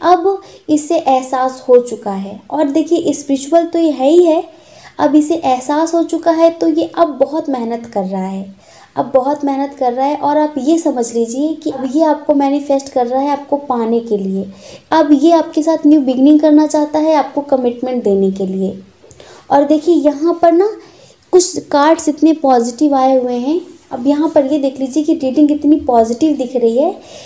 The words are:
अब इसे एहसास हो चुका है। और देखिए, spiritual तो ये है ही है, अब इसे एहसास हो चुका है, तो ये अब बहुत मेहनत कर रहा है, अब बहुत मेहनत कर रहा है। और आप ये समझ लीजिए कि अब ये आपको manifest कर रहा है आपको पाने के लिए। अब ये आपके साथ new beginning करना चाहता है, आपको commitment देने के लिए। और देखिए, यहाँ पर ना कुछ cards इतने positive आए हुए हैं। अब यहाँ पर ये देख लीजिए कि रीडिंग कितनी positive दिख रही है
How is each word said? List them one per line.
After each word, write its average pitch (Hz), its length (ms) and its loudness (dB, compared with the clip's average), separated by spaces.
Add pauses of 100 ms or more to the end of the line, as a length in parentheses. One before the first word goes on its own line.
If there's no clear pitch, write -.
अब 370 400 2 (260)
इसे 302 300 0
एहसास 254 720 -2
हो 247 80 6
चुका 220 360 -2
है। 196 280 -10 (100)
और 302 140 -2
देखिए, 311 480 0
spiritual 285 540 0
तो 339 120 -4
ये 330 120 2
है 262 200 0
ही 349 140 6
है, 330 200 2 (540)
अब 277 160 2
इसे 302 200 2
एहसास 302 600 -2
हो 330 80 2
चुका 330 280 -2
है, 330 200 4
तो 330 180 -2
ये 320 300 -2
अब 330 100 2
बहुत 285 400 -2
मेहनत 233 380 -6
कर 196 180 -4
रहा 190 220 -6
है, 190 280 -10 (420)
अब 269 180 -4
बहुत 277 300 0
मेहनत 277 300 -4
कर 247 180 -2
रहा 262 140 -2
है। 302 100 -2
और 294 220 0
आप 302 200 -2
ये 302 200 0
समझ 254 360 -4
लीजिए 254 400 -2
कि 302 160 -8
अब 254 260 -8
ये 320 80 2
आपको 302 300 0
manifest 277 540 -2
कर 247 180 -2
रहा 254 140 -2
है 285 100 -2
आपको 285 260 -4
पाने 233 440 -2
के 233 160 -4
लिए। 190 340 -6 (400)
अब 311 220 2
ये 294 200 4
आपके 320 300 0
साथ 311 240 0
new 294 140 6
beginning 269 400 4
करना 302 260 4
चाहता 302 320 -2
है, 311 160 2
आपको 285 260 -2
commitment 254 640 -2
देने 196 260 2
के 190 160 -4
लिए। 190 360 -6 (680)
और 285 140 4
देखिए, 311 300 2
यहाँ 294 480 0
पर 339 100 4
ना 392 180 2 (640)
कुछ 349 260 2
cards 302 500 0
इतने 302 240 2
positive 269 640 0
आए 262 240 2
हुए 247 180 -2
हैं। 277 240 -2 (300)
अब 247 160 -6
यहाँ 294 220 0
पर 302 180 2
ये 294 120 0
देख 262 220 -4
लीजिए 269 220 -2
कि 320 120 0
रीडिंग 269 340 2
कितनी 294 280 2
positive 240 600 0
दिख 247 200 -6
रही 233 220 0
है 330 220 -2 (260)